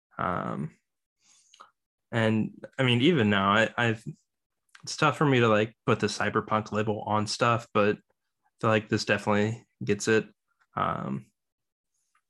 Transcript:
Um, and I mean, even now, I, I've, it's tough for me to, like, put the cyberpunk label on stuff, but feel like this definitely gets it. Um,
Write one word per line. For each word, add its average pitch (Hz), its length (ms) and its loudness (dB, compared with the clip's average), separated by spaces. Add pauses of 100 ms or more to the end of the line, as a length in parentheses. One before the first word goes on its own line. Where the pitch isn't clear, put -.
(160)
Um, 76 540 -6 (1400)
and 113 420 0 (260)
I 135 60 0
mean, 120 180 2
even 139 260 4
now, 98 240 2
I, 110 240 2
I've, 117 260 -2 (840)
it's - 120 -12
tough 151 220 0
for 156 80 2
me 131 140 4
to, 117 80 4
like, 107 360 2
put 113 140 2
the 107 80 0
cyberpunk 104 640 -2
label 107 320 -4
on 104 240 -2
stuff, 117 480 -2
but 104 240 2 (640)
feel 113 100 2
like 107 180 2
this 110 160 -2
definitely 104 640 0 (180)
gets 101 240 -2
it. 110 180 2 (500)
Um, 90 500 -4 (1040)